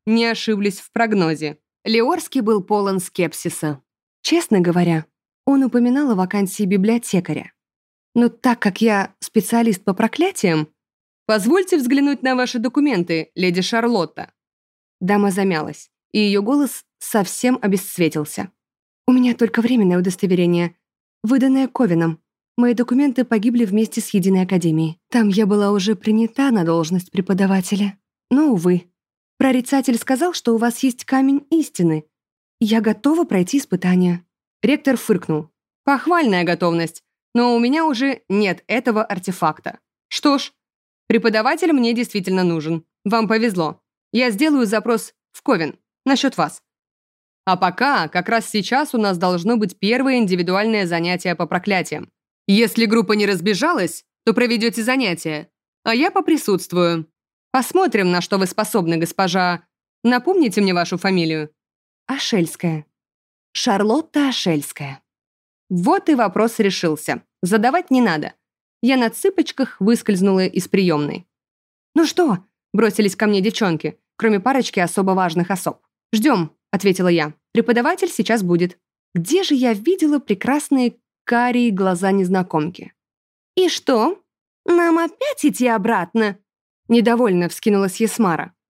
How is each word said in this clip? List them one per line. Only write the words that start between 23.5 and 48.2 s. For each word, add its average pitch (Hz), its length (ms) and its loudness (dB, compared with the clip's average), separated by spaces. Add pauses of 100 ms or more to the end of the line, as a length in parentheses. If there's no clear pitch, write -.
вместе 214 360 -2
с - 80 -8
Единой 190 340 2
Академией. 165 560 0 (100)
Там 226 200 2
я 202 160 2
была 202 260 2
уже 208 240 0
принята 226 560 0
на 208 140 2
должность 165 460 -2
преподавателя. 196 840 0 (340)
Но, 285 220 4
увы. 180 360 0 (480)
Прорицатель 262 600 0
сказал, 269 360 -2
что 233 220 -2
у - 20 0
вас 233 220 -2
есть 254 260 -2
камень 269 460 0
истины. 170 540 0 (540)
Я 226 220 2
готова 247 440 0
пройти 202 340 0
испытания». 180 640 0 (380)
Ректор 269 340 2
фыркнул. 156 520 -4 (340)
«Похвальная 277 600 2
готовность, 170 600 -2 (320)
но 240 200 2
у 233 40 2
меня 277 260 0
уже 269 440 -2
нет 190 380 0
этого 220 360 0
артефакта. 180 760 -6 (280)
Что 285 320 0
ж, - 120 -12 (560)
преподаватель 233 640 0
мне 240 220 2
действительно 190 500 -2
нужен. 165 400 -2 (220)
Вам 220 220 0
повезло. 214 540 -2 (300)
Я 240 200 0
сделаю 262 340 2
запрос 220 480 -2 (180)
в - 120 -20
Ковен 165 340 -2 (280)
насчёт 269 320 0
вас. - 260 -4 (800)
А 185 100 2
пока, 185 520 0
как 180 200 -4